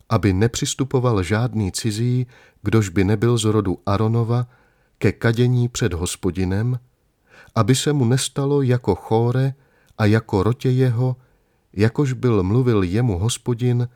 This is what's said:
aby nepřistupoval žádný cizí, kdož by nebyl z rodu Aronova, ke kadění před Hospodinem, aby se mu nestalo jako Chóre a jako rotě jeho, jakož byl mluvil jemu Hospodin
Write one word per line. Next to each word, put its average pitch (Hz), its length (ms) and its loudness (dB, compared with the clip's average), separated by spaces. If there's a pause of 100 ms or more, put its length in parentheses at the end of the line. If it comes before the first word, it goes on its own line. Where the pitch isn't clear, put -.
aby 104 240 2
nepřistupoval 120 920 0
žádný 107 500 -2
cizí, 123 540 -4 (360)
kdož 107 260 2
by 92 160 0
nebyl 113 340 2
z 101 60 -2
rodu 104 420 0
Aronova, 113 600 0 (520)
ke 101 140 0
kadění 120 560 0
před 120 240 -4
Hospodinem, 95 880 -4 (760)
aby 113 200 2
se 143 180 0
mu 143 120 0
nestalo 139 580 0
jako 123 320 0
Chóre 123 600 0 (440)
a 110 60 2
jako 107 380 2
rotě 123 280 0
jeho, 127 460 0 (560)
jakož 117 400 0
byl 113 300 0
mluvil 110 400 2
jemu 98 360 0
Hospodin 120 760 -2